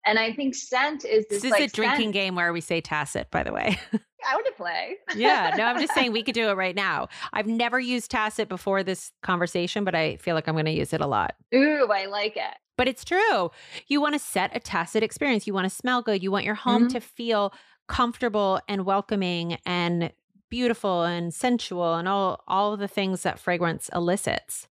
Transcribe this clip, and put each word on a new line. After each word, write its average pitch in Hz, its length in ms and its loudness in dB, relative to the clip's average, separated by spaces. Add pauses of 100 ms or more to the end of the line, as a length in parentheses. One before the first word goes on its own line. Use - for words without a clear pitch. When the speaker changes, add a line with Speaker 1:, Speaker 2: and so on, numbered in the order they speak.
Speaker 1:
And 214 140 4
I 226 120 0
think 269 220 -2
scent 285 520 -2
is 214 220 2
this, 202 140 -4
Speaker 2:
This 240 40 -4
is 254 60 2
Speaker 1:
like, 202 100 6
Speaker 2:
a - 60 2
drinking 226 320 0
Speaker 1:
scent. 214 140 0
Speaker 2:
game 190 220 -2
where 175 180 0
we 170 80 -4
say 165 200 -2
tacit, - 500 -4
by - 100 0
the - 100 -4
way. - 340 -2
<laughs> - 80 -10 (340)
Speaker 1:
I 269 80 0
wanna 466 200 -2
play. 175 500 -6
<laughs> - 100 -6
Speaker 2:
Yeah. 208 420 4
No, 214 80 2
I'm 240 140 0
just - 160 0
saying 247 160 2
we 220 100 0
could 220 140 -2
do 226 140 2
it 202 40 2
right 185 220 -2
now. 190 320 0 (260)
I've 208 140 -2
never 233 320 2
used 247 320 -2
tacit 214 360 0
before 196 360 0
this 185 280 -4 (120)
conversation, 175 600 0
but 180 100 0
I 156 220 0
feel 170 180 -2
like 156 120 -2
I'm 160 80 0
gonna 156 140 2
use 156 240 0
it 156 80 0
a 147 60 0
lot. 107 260 0 (220)
Speaker 1:
Ooh, 285 360 4
I 196 140 0
like 208 320 -2
it. - 200 -6 (200)
Speaker 2:
But 247 100 2
it's 262 160 -4
true. 339 460 2 (380)
You 285 140 2
wanna 294 180 2
set - 360 -2
a - 40 -2
tacit 185 420 0
experience. 226 460 0
You 196 80 -2
wanna 190 160 0
smell 247 320 -2
good. 202 180 0
You 190 100 -2
want 196 140 0
your 214 80 0
home 226 300 4
Speaker 1:
Mm-hmm. 247 100 2
Speaker 2:
to 233 80 -4
feel 220 520 -2 (340)
comfortable 214 800 2
and 196 180 -2
welcoming 185 800 0
and 175 480 0 (360)
beautiful 226 540 0
and 170 300 -2
sensual 180 640 0
and 170 140 -2
all, 196 360 0
all 208 300 2
the 202 120 -4
things 190 360 -2
that - 160 -2
fragrance 170 540 0
elicits. - 720 -2 (100)